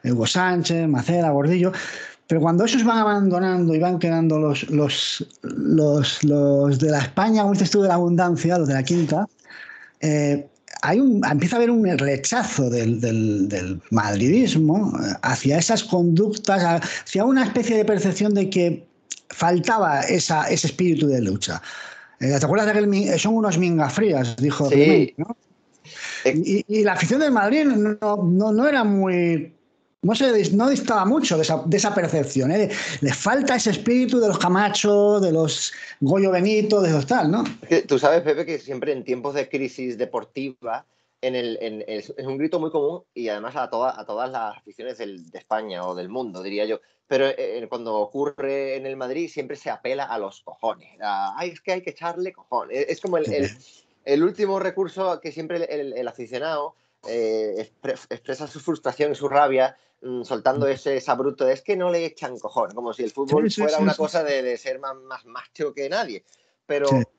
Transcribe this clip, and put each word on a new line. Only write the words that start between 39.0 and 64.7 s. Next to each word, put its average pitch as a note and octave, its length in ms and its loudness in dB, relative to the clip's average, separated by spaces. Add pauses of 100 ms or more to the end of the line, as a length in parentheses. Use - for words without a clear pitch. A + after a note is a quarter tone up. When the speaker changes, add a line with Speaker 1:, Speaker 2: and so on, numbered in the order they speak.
Speaker 2:
tiempos B2 320 -6
de C#3 140 -4
crisis B2+ 500 -6
deportiva, B2+ 880 -8 (340)
en B2+ 140 -4
el, A#2+ 260 -4
en, G#2+ 280 -8
es, G#2+ 280 -10
es C3 100 -12
un C3+ 120 -6
grito D#3+ 220 -4
muy D#3 100 -6
común D#3+ 320 -4 (120)
y A#2 140 -8
además G#2+ 280 -8
a B2+ 140 -6
toda, A#2+ 280 -4
a A2 80 -16
todas A#2 240 -6
las A2+ 260 -10
aficiones A2+ 420 -16
del, G2 320 -14
de F#2 80 -20
España G#2 460 -8
o F2+ 120 -6
del F2+ 120 -10
mundo, G#2 340 -10
diría G2+ 240 -6
yo. G#2+ 140 -4 (280)
Pero, C3+ 200 2
eh, A#2 400 -6
cuando A#2 280 -8
ocurre C3+ 800 -4
en C3+ 100 -10
el C3+ 100 -10
Madrid C3+ 320 -6
siempre C#3+ 280 -10
se C3 140 -10
apela C3 340 -6
a A2+ 140 -8
los G2 240 -10
cojones. F2+ 460 -8 (140)
A, G2 340 -4
"Ay, F3 140 -8
es D#3+ 100 -20
que F#3+ 120 -6
hay F#3 100 -4
que F3+ 80 -10
echarle F3 420 -8
cojones". A2 460 -6
Es, C#3+ 120 -2
es E3 100 -6
como F3+ 180 -2
el, D#3 140 -2
el, C#3 180 -2
Speaker 1:
Sí. - 340 -20 (200)
Speaker 2:
el C#3+ 200 2
último G3 340 -2
recurso F#3 640 -4
que D#3+ 100 -10
siempre D#3+ 280 -8
el, D#3+ 220 -6
el, C#3 120 -8
el A#2+ 160 -6
aficionado, C3+ 680 -8 (320)
eh, A2 520 -4
expre-, B2+ 400 -8 (120)
expresa C3 380 -10
su D3+ 120 -18
frustración D3 520 -4
y - 20 -4
su C#3 140 -6
rabia, C3+ 480 2 (240)
mm, B2+ 220 -8
soltando C3 440 -2
ese, C#3 300 -2
ese C3 140 -4
abrupto C3+ 340 -2
de, C3 80 2
"Es C3+ 100 -2
que G3+ 140 -2
no F3+ 140 -2
le E3+ 140 -2
echan C#3 340 -10
cojones", G#2+ 360 -4
como A#2+ 200 -8
si B2+ 100 -6
el A2 80 -6
fútbol C#3 320 0
Speaker 1:
Sí, G3+ 120 -2
sí, G#3 40 -6
Speaker 2:
fuera D#3 160 0
Speaker 1:
sí, D3+ 60 0
Speaker 2:
una D3+ 100 2
Speaker 1:
sí. - 60 -4
Speaker 2:
cosa D#3 260 -2
de, C#3 180 -2
de B2 140 -4
ser C3 240 -10